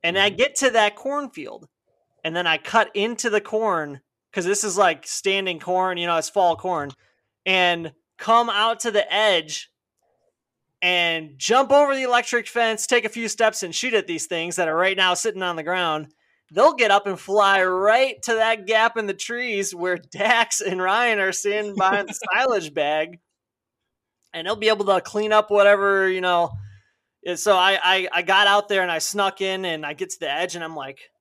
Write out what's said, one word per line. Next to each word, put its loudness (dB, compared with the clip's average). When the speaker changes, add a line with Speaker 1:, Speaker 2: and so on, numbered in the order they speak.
Speaker 1:
and 0
I 4
Speaker 2:
Mm-hmm. -10
Speaker 1:
get 0
to 2
that 2
cornfield, -10
and -6
then -2
I 0
cut 0
into -2
the 2
corn, -2
'cause -4
this 0
is, -4
like, 2
standing -4
corn, -2
you -4
know, 0
it's -4
fall 2
corn, -4
and 0
come 2
out 0
to -4
the 0
edge 0
and -2
jump 2
over 4
the -4
electric 0
fence, -2
take 0
a -4
few -8
steps, 0
and -10
shoot -4
at 0
these -6
things -6
that 0
are 0
right 0
now 2
sitting -4
on -4
the -8
ground, -4
they'll 6
get 2
up 4
and -6
fly 4
right 2
to -2
that 0
gap 2
in -4
the -6
trees -6
where -4
Dax 0
and -4
Ryan 2
are 0
standing -4
behind 0
the -12
Speaker 2:
<laughs> -6
Speaker 1:
silage 0
bag, -2
and -8
they'll -2
be 2
able 2
to 2
clean -4
up 4
whatever, 4
you -2
know. 2
And -6
so 4
I, 2
I, 0
I -2
got 4
out 2
there 0
and -2
I -2
snuck -4
in -4
and -6
I -8
get -8
to -14
the -6
edge -4
and -10
I'm -10
like -14